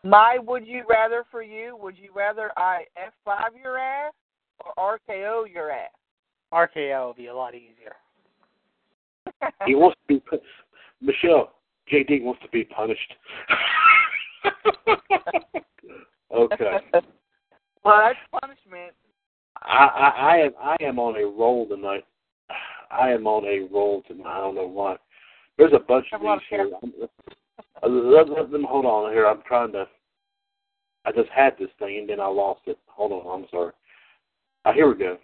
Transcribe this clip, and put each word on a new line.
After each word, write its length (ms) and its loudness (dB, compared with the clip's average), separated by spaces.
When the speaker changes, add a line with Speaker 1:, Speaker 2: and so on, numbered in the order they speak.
Speaker 1:
My 360 6
would 260 -6
you 240 -12
rather 400 0
for 140 -12
you, 360 -16
would 180 -16
you 180 -20
rather 420 -6
I 280 -2
F 180 -16
five 260 -6
your 160 -8
ass 360 -8
or 120 -16
R 280 -4
K 220 -10
O 160 -4
your 260 -10
ass? 220 -10
Speaker 2:
R 160 2
K 260 -6
O 140 -4
would 100 -12
be 100 -18
a 80 -16
lot 200 -10
easier. 400 -20
Speaker 1:
<laughs> 100 -6
Speaker 3:
He 100 2
wants 220 4
to 80 4
be 40 -4
pu-, 200 -8
Michelle, 520 2
J 160 2
D 180 0
wants 200 -8
to 80 -20
be 140 -2
punished. 500 -6
<laughs> 2250 0
Okay. 440 0
Speaker 1:
<laughs> 60 4
Well, 140 8
that's 460 0
punishment. 500 -20
Speaker 3:
I, 80 -18
I, 560 4
I 160 4
am, 140 2
I 200 -4
am 180 -6
on 160 -4
a 100 -2
roll 420 0
tonight. 380 -8
I 180 2
am 160 0
on 200 0
a 280 -4
roll 340 0
tonight. 300 -12
I 20 -6
don't 140 -6
know 140 -6
why. 300 -6
There's 160 8
a 60 6
bunch 340 0
of 60 -8
Speaker 1:
Have 20 -8
a 40 -6
lot 160 0
Speaker 3:
these 80 -12
here. 100 -16
Speaker 1:
of 80 -10
Speaker 3:
Uh, 40 0
let, 420 6
let 220 -6
them, 120 -4
hold 220 -2
on 260 0
here. 140 2
I'm 220 2
trying 240 0
to, 160 -8
I 60 -2
just 180 0
had 280 2
this 120 -10
thing 180 -8
and 100 -10
then 120 -6
I 80 -4
lost 400 -2
it. 180 -8
Hold 280 -6
on, 280 -10
I'm 80 -18
sorry. 220 -6
Ah, 80 4
here 140 6
we 80 4
go. 280 -4